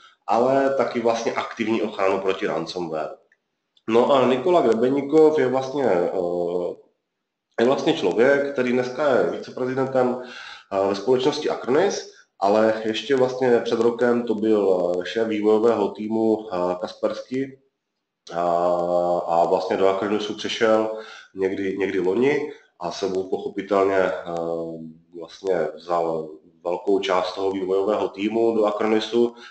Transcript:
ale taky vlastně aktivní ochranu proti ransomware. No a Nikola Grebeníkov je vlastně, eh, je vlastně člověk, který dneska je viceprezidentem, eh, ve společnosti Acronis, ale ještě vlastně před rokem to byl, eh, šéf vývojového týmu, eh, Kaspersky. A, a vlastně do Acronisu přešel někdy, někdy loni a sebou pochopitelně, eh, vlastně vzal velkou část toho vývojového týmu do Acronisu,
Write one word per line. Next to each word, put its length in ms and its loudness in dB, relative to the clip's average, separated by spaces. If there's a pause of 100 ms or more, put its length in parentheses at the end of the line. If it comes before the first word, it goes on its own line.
(260)
ale 480 2
taky 260 -2
vlastně 320 0
aktivní 500 -2
ochranu 360 0
proti 280 -2
ransomware. 720 -6 (720)
No 240 4
a 140 4
Nikola 340 2
Grebeníkov 760 4
je 100 2
vlastně, 360 -2
eh, 920 0 (840)
je 60 4
vlastně 280 2
člověk, 580 2
který 200 -2
dneska 360 0
je 220 2
viceprezidentem, 920 -2 (500)
eh, 160 2
ve 60 0
společnosti 560 0
Acronis, 680 -2 (220)
ale 440 2
ještě 320 -2
vlastně 480 2
před 160 0
rokem 460 2
to 80 0
byl, 680 2
eh, 60 -6
šéf 220 -4
vývojového 600 2
týmu, 640 -2
eh, 280 -2
Kaspersky. 800 -6 (760)
A, 80 -2 (840)
a 180 4
vlastně 320 0
do 120 4
Acronisu 480 -2
přešel 640 0 (360)
někdy, 440 -2
někdy 220 -2
loni 520 0 (280)
a 100 -6
sebou 380 -4
pochopitelně, 680 0
eh, 260 0 (920)
vlastně 560 -4
vzal 540 -4 (360)
velkou 340 0
část 360 -2
toho 160 -2
vývojového 580 0
týmu 480 0
do 80 2
Acronisu, 720 0 (160)